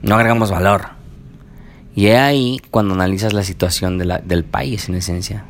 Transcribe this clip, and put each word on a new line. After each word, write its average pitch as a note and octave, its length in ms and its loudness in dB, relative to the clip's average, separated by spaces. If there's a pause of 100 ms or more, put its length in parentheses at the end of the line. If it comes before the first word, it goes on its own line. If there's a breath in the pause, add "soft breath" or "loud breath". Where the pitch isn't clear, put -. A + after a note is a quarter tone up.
No G#2 140 2
agregamos A2+ 360 2
valor. F#2+ 480 0 (920 loud breath)
Y G2+ 140 2
he A2 100 6
ahí C3+ 540 2
cuando G#2 240 2
analizas F#2+ 380 0
la G#2 100 0
situación F#2 560 -2
de F2+ 60 -2
la, F2+ 160 -2
del F2 240 -2
país B2 440 -6
en F2+ 60 -4
esencia. F2+ 560 -6